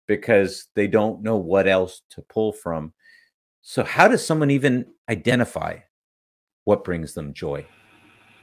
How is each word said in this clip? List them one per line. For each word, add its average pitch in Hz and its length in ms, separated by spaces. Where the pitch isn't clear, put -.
because 101 680
they 101 120
don't 104 360
know 110 140
what 95 320
else 95 420
to - 120
pull 110 300
from. 80 400
So - 240
how 175 240
does 247 160
someone 156 260
even 135 360
identify 117 680
what 101 200
brings 82 280
them 73 220
joy? 71 320